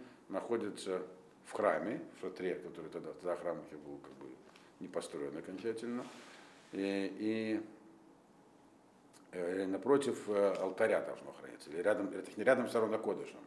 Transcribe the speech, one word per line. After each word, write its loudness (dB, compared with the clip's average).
находится -2
в -12
храме, 2
в -16
шатре, -2
который -10
тогда, -8
тогда -2
храм -2
ещё -14
был -12
как -16
бы -14
не -10
построен -6
окончательно. -4
И, 0
и, 0
э, 0
напротив, 4
э, 6
алтаря 4
должно -8
храниться, -14
или -2
рядом, 4
э, -4
точнее, -6
рядом 8
с -6
Арона 4
Кодышем. -2